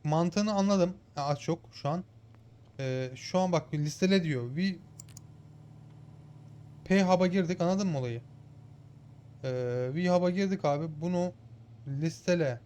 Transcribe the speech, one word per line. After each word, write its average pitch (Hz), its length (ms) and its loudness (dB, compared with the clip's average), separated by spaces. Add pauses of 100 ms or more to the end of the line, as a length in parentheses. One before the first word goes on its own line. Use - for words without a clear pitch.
Mantığını 170 480 0
anladım. 196 440 2 (200)
Ya, 143 80 -4
az 143 160 -2
çok 165 200 -4 (120)
şu - 160 -6
an. 175 160 -2 (720)
Ee, 131 360 -4
şu - 240 -2
an 185 140 2
bak, 156 220 -2
listele 180 480 2
diyor. 131 340 -4
Bir 185 220 -2 (2000)
P 190 180 4
Hub'a 185 240 4
girdik, 180 340 0
anladın 190 280 2
mı 156 100 -2
olayı? 120 240 -4 (1200)
Ee, 127 500 -2
V 180 160 0
Hub'a 180 200 4
girdik 190 340 -2
abi. 151 360 -2
Bunu 180 320 -2 (540)
listele. 147 800 0